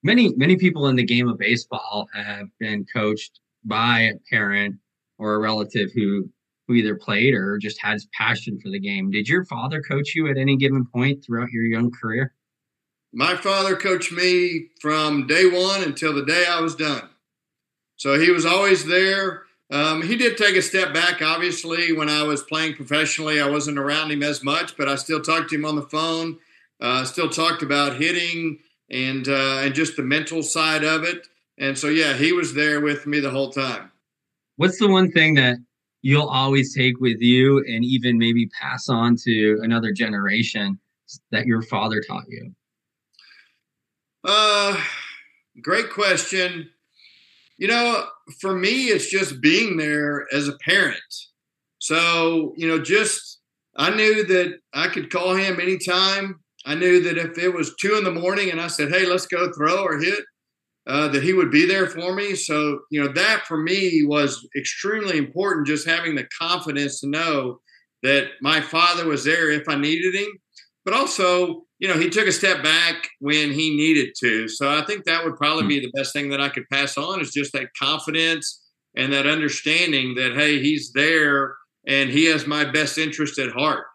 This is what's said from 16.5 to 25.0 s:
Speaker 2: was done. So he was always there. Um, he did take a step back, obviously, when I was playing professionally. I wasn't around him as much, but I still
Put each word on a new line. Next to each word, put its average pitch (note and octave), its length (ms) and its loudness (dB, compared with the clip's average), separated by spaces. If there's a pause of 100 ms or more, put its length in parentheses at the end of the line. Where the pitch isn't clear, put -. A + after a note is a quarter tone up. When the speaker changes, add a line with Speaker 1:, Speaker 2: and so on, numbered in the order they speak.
Speaker 2:
was E3 160 -2
done. D3 320 -4 (880)
So C#3 240 2
he E3+ 100 6
was E3 140 4
always F#3 400 4
there. F#3+ 600 0 (260)
Um, D#3 320 0
he G3 140 -2
did A#3 200 2
take G3+ 180 4
a F3+ 80 4
step F#3 300 0
back, E3+ 300 0
obviously, E3+ 680 -2
when D3+ 180 0
I D3+ 140 2
was D3 180 -2
playing D#3 320 -4
professionally. D3+ 680 -2
I C#3+ 80 2
wasn't D3 300 -2
around D3+ 320 -2
him D3 120 -2
as C#3+ 220 -4
much, E3 320 -2
but C#3 120 -2
I C#3 80 0
still D#3 260 -4